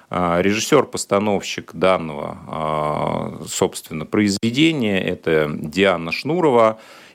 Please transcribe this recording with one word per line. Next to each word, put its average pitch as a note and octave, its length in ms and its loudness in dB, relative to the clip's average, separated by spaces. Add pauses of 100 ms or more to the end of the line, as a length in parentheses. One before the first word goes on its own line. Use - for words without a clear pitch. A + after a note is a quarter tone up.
(140)
А, F2 280 2
режиссер-постановщик G#2 1300 0
данного, E2 640 0 (100)
а, D#2 1000 -4
собственно, - 580 -4
произведения — A2+ 1000 0
это D#2+ 480 0
Диана E2 580 0
Шнурова. B2+ 680 2 (340)